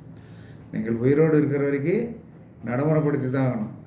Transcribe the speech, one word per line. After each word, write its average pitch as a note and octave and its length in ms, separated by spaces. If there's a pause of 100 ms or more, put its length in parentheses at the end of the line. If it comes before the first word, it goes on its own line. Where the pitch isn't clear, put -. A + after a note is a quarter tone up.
(720)
நீங்கள் A2+ 240
உயிரோடு D3+ 420
இருக்கிற C#3 260
வரைக்கும் D3+ 420 (600)
நடைமுறைப்படுத்தி C#3+ 640
தான் C3+ 160
ஆகணும். A2+ 260 (140)